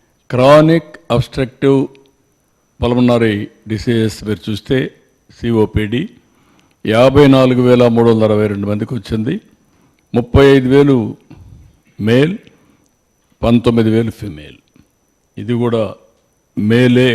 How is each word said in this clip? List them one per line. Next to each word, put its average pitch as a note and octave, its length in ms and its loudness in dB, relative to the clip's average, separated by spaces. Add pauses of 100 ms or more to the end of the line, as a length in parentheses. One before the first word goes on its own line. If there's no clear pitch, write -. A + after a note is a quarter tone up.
(340)
క్రానిక్ D3+ 600 2 (220)
అబ్స్ట్రక్టివ్ C3+ 640 -2 (1000)
పల్మనరీ A#2+ 540 0 (360)
డిసీజెస్ A2+ 460 -4 (100)
మీరు G#2 200 -8
చూస్తే A2 300 -6 (600)
సిఓపిడి A2 680 -4 (840)
యాభై C3+ 400 4 (100)
నాలుగు B2+ 340 2
వేల B2 260 4
మూడు A#2 160 4
వందల A2 180 0
అరవై G#2+ 240 0
రెండు G2+ 180 -8
మందికి G#2+ 280 -8
వచ్చింది. A2+ 360 -6 (840)
ముప్పై C3 260 2 (100)
ఐదు C3 200 2
వేలు C#3+ 220 4 (1120)
మేల్, C3 240 2 (1120)
పంతొమ్మిది A#2 520 0
వేలు A2+ 160 -2 (100)
ఫిమేల్. D2+ 340 -18 (880)
ఇది G#2+ 120 -6 (100)
కూడా A#2 180 -2 (880)
మేలే B2 340 4 (120)